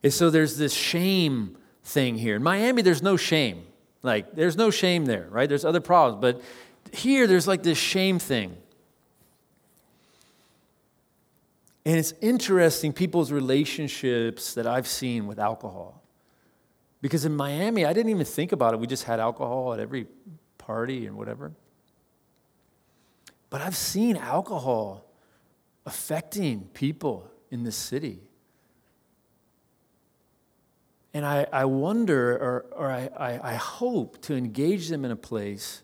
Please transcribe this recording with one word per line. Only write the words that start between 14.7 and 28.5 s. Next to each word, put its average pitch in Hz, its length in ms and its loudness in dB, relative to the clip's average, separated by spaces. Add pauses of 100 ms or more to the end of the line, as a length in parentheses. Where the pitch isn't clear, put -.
seen 117 400 -4
with 104 100 -10
alcohol. 104 640 -6 (1000)
Because 143 240 0
in 156 120 0
Miami, 160 480 0
I 151 80 4
didn't 226 180 2
even 180 160 0
think 160 240 -4
about 123 240 4
it. 113 60 -2
We 120 80 -4
just 127 160 -6
had 117 160 -2
alcohol 123 520 -2
at 110 60 -6
every 117 280 -6 (520)
party 117 480 -6
and 101 100 -12
whatever. 117 340 -12 (2000)
But 139 140 -8
I've 175 140 -6
seen 214 420 0
alcohol 127 880 -2 (800)
affecting 151 880 -4
people 135 560 -4 (200)
in 120 120 -6
this 113 140 -6
city. 123 420 -8 (3000)